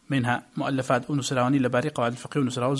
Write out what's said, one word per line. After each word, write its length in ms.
منها 340
مؤلفات 520
و 60
نووسراوانی 440
لەبارەی 300
قواعد 220
الفقهية 320
و 60
نووسراوە 300